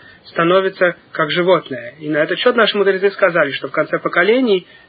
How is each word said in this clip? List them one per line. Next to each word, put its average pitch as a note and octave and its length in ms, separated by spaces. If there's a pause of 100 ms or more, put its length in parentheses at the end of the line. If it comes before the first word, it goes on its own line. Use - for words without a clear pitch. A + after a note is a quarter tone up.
(240)
становится F3+ 720 (160)
как D#3 180
животное. D3 680
И D3+ 80
на D3+ 80
этот D#3+ 240
счёт B3 160
наши G#3+ 200
мудрецы F#3+ 340
сказали, E3+ 420
что C#3 160
в - 20
конце D#3 300
поколений G3 680 (220)